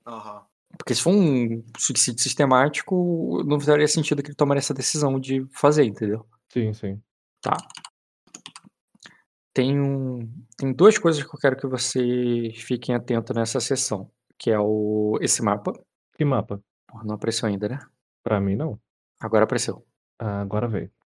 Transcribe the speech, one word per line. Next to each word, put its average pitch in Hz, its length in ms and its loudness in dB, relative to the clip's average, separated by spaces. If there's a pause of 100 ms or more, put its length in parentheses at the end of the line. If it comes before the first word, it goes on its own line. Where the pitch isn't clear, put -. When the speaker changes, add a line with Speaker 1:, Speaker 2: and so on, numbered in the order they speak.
Speaker 1:
Aham. 107 360 -16 (340)
Speaker 2:
Porque - 180 -4
se - 80 0
for 180 120 4
um 123 480 2 (160)
suicídio - 440 -2
sistemático, 165 1200 2
não 147 140 2
faria 147 280 4
sentido 147 340 0
que - 80 -12
ele 139 60 -18
tomaria 143 220 4
essa 135 160 -2
decisão 135 440 0
de 131 340 -2
fazer, 147 320 4
entendeu? 107 420 -2 (260)
Speaker 3:
Sim, 110 220 0
sim. 98 260 -8 (400)
Speaker 2:
Tá. - 160 0 (2000)
Tem 135 280 2
um, 131 480 -4 (280)
tem 135 160 -2
duas 190 260 6
coisas 156 240 0
que - 120 -10
eu - 60 -18
quero 131 160 2
que - 100 -6
vocês 123 960 -2
fiquem 123 320 -4
atentos 120 400 -2
nessa 113 240 -2
sessão, 113 500 -4 (300)
que - 120 -2
é 107 80 4
o, 107 640 2
esse - 220 -2
mapa. 107 300 0 (440)
Speaker 3:
Que 151 80 0
mapa? 107 360 0 (260)
Speaker 2:
Porra, 110 180 -18
não 107 120 -6
apareceu 113 320 -2
ainda, 101 200 -4
né? 131 100 -8 (440)
Speaker 3:
Pra 107 180 0
mim, 98 140 0
não. 123 240 -4 (420)
Speaker 2:
Agora 110 240 4
apareceu. 117 400 -4 (340)
Speaker 3:
Ah, 101 220 -4
agora 104 280 -2
veio. 95 220 -4 (260)